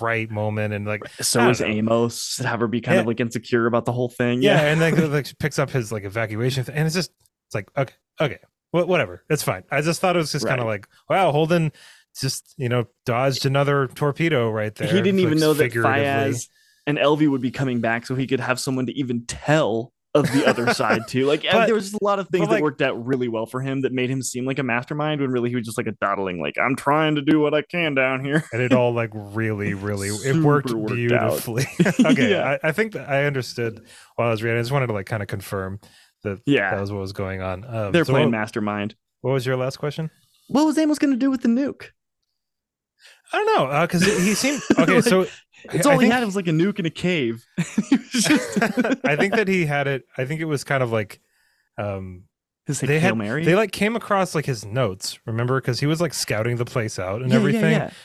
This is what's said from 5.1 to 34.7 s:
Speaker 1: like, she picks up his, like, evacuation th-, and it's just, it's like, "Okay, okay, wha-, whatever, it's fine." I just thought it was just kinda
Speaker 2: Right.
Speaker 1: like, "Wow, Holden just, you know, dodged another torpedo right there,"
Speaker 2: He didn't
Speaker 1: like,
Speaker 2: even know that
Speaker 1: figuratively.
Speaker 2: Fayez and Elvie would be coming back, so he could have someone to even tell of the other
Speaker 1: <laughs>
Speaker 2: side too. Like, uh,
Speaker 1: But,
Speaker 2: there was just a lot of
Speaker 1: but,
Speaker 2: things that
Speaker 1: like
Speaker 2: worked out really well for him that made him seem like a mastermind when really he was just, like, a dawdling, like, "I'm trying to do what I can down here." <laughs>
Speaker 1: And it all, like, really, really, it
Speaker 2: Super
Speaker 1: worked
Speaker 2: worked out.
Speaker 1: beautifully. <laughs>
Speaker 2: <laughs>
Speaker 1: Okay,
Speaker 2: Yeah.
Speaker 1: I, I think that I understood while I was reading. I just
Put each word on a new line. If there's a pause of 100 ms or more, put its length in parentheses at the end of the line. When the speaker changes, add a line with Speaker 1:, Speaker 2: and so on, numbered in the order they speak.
Speaker 1:
like,
she
picks
up
his,
like,
evacuation
th-,
and
it's
just, (360)
it's
like,
"Okay, (260)
okay, (340)
wha-,
whatever,
it's
fine."
I
just
thought
it
was
just
kinda
Speaker 2:
Right.
Speaker 1:
like, (220)
"Wow,
Holden (480)
just,
you
know, (180)
dodged
another
torpedo
right
there,"
Speaker 2:
He
didn't
Speaker 1:
like,
Speaker 2:
even
know
that
Speaker 1:
figuratively.
Speaker 2:
Fayez (400)
and
Elvie
would
be
coming
back,
so
he
could
have
someone
to
even
tell (220)
of
the
other
Speaker 1:
<laughs>
Speaker 2:
side
too.
Like,
uh,
Speaker 1:
But,
Speaker 2:
there
was
just
a
lot
of
Speaker 1:
but,
Speaker 2:
things
that
Speaker 1:
like
Speaker 2:
worked
out
really
well
for
him
that
made
him
seem
like
a
mastermind
when
really
he
was
just,
like,
a
dawdling,
like,
"I'm
trying
to
do
what
I
can
down
here."
<laughs>
Speaker 1:
And
it
all,
like,
really,
really,
it
Speaker 2:
Super
Speaker 1:
worked
Speaker 2:
worked
out.
Speaker 1:
beautifully. (180)
<laughs>
Speaker 2:
<laughs>
Speaker 1:
Okay,
Speaker 2:
Yeah.
Speaker 1:
I, (100)
I
think
that
I
understood (320)
while
I
was
reading.
I
just